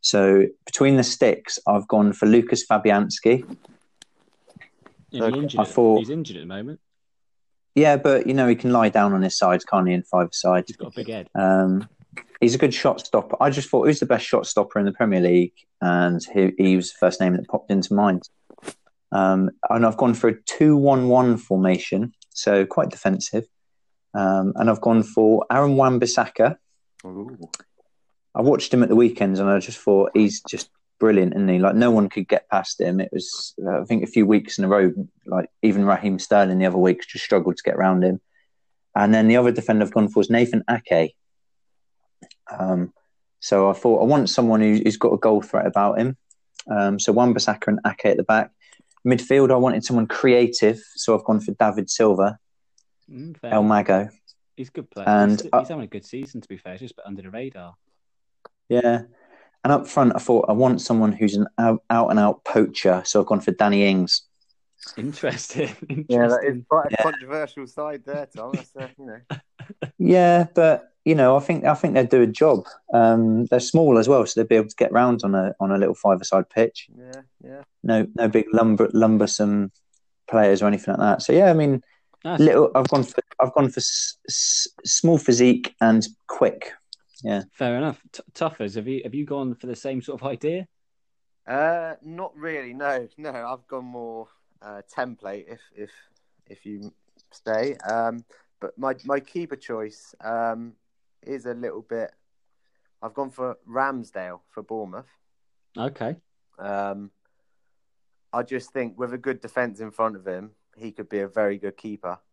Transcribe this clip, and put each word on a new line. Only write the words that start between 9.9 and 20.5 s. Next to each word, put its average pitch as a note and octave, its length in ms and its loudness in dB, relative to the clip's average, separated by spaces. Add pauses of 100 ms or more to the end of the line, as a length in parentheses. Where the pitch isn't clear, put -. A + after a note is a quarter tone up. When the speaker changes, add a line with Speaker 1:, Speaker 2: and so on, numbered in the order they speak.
Speaker 1:
in F2+ 100 -2
five F2+ 280 0
side? F2+ 340 0
Speaker 2:
He's E2 100 -16
got - 160 -14
a - 40 -16
big A2 120 -12
head. G#2+ 260 -12
Speaker 1:
Um, F#2+ 540 0 (520)
he's A#2+ 140 2
a C3 40 -2
good F3+ 140 2
shot - 320 -2
stopper. - 360 -2
I C#3+ 100 2
just C3+ 180 -6
thought, - 180 2
who's D3 140 2
the - 60 -2
best A#2+ 180 -2
shot - 220 -2
stopper - 320 -4
in G2+ 80 0
the G2 60 -2
Premier G2+ 280 0
League? F2+ 320 2 (300)
And F2 380 0 (120)
he, F#2+ 240 2
he F#2+ 200 2
was F2+ 160 -2
the - 60 -20
first - 220 0
name F#2 160 0
that F2+ 120 -6
popped - 220 -6
into G2 220 0
mind. G2+ 360 0 (840)
Um, F#2+ 400 2 (200)
and A#2 160 2
I've A2 100 0
gone B2 180 2
for A#2 140 0
a A2+ 140 -2
two D3+ 340 2